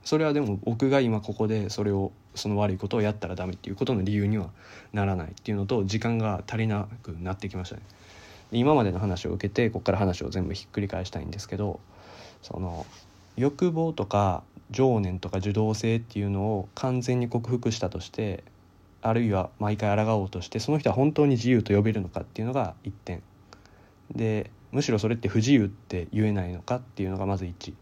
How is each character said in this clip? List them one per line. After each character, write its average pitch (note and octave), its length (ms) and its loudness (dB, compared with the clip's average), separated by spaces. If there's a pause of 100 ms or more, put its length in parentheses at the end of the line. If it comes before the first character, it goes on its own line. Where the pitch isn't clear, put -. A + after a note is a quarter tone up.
そ D#3 140 2
れ D#3+ 60 4
は D3+ 80 2
で D3 80 2
も G2+ 240 0
僕 A#2+ 240 2
が C#3 120 6
今 A2 200 2
こ G#2 140 -8
こ A2 140 0
で G#2+ 200 0
そ G#2 160 -4
れ G2+ 80 2
を、 G2 200 0 (220)
そ - 140 -6
の G#2 100 0
悪 G#2 160 2
い F#2+ 40 -4
こ G2 100 -6
と A#2 100 0
を G#2 40 2
や G#2 100 2
っ - 20 -4
た F#2 140 -6
ら F#2 60 -6
ダ F#2 120 -6
メ F2+ 80 -6
っ - 20 -10
て - 140 -12
い - 20 -6
う G2 40 -6
こ C#3 80 -2
と B2+ 100 0
の F#2+ 80 0
理 G2+ 120 0
由 G2+ 120 2
に G#2+ 120 2
は - 120 -4 (420)
な G#2 120 -2
ら G2 120 0
な E2+ 80 -4
い D#2 40 -10
っ F2 60 -12
て - 160 -8
い G#2 40 0
う - 40 0
の G2 80 -2
と、 A2 180 0
時 G#2+ 160 -2
間 A#2 180 0
が G#2+ 280 -2
足 A2+ 120 -6
り A2 80 0
な G2+ 220 -2 (140)
く - 60 -14
な F2 260 -6
っ - 20 -8
て G2+ 120 -8
き F#2+ 80 -8
ま F2+ 80 -4
し - 60 -12
た - 60 -12
ね。 - 60 -14 (680)
で、 A#2 80 0
今 C#3+ 160 6
ま B2+ 100 6
で F#2+ 80 2
の F2+ 60 -2
話 F#2+ 280 -2
を E2 60 -2
受 G2 160 -2
け - 60 -6
て、 A#2+ 160 4
こ - 100 -6
こ - 40 -18
か G2 80 2
ら G2 60 2
話 F#2+ 240 0
を - 80 -4
全 F2+ 180 -2
部 E2+ 60 -4
ひ - 100 -12
っ - 40 -20
く - 120 -6
り G2 80 -2
返 F#2 160 -6
し - 60 -10
た D#2+ 100 -6
い D2+ 60 -8
ん E2 40 -8
で G2+ 80 -8
す - 100 -12
け F#2+ 80 -6
ど、 G2+ 240 -4 (640)
そ - 160 -10
の、 D#2+ 280 -6 (500)
欲 D3 340 2
望 D#3+ 220 0
と G2+ 140 -4
か G2 380 2 (260)
情 B2+ 300 4
念 F#2 180 -2
と E2+ 100 -8
か F#2+ 100 -2
受 G2 140 0
動 G#2+ 220 2
性 A2+ 220 0
っ A2+ 40 0
て A#2 180 -8
い G2+ 40 -2
う G2+ 80 0
の G2 140 0
を G#2 300 -2
完 B2+ 260 -2
全 B2 200 0
に A#2+ 80 -2
克 A#2+ 220 -2
服 A#2+ 220 0
し - 60 -4
た F#2 120 -2
と - 100 -6
し - 80 -12
て、 - 360 -6 (580)
あ A2+ 100 2
る A#2 100 4
い G#2+ 100 4
は F#2 260 0
毎 G#2 180 0
回 G#2 200 2
抗 G#2+ 240 4
お F#2+ 40 0
う G2 40 -4
と F2+ 120 -6
し - 80 -12
て、 - 100 -6
そ C#3+ 140 -2
の D#3 60 2
人 C#3 120 2
は F#2 40 2
本 C#3 180 4
当 D3+ 140 6
に C#3 60 6
自 A#2+ 180 2
由 A#2 120 6
と G2+ 120 2
呼 G#2 80 8
べ A2 100 4
る G#2 80 0
の F2+ 80 -6
か F2 140 -6
っ - 20 -8
て - 160 -10
い A2 40 -2
う A#2+ 40 -2
の B2+ 40 -4
が A#2 220 -2 (100)
一 G2+ 80 -8 (120)
点。 F2+ 180 -8 (920)
で、 A2 360 0 (220)
む C3+ 100 0
し - 80 0
ろ A2 80 4
そ A2 100 2
れ A#2+ 80 2
っ - 20 -8
て G#2 100 -2
不 A2 100 4
自 A#2 140 6
由 A2 140 8
っ - 20 -2
て F2+ 440 -8
言 G#2+ 140 2
え G#2 60 2
な F#2+ 140 0
い F2+ 60 -6
の F2 100 -8
か B2 140 -2
っ B2 40 -4
て - 220 -8
い F#2+ 40 0
う F#2+ 40 -2
の F#2+ 80 -4
が F#2+ 80 -2
ま G2 100 0
ず F2+ 100 -6
一。 F2+ 360 -12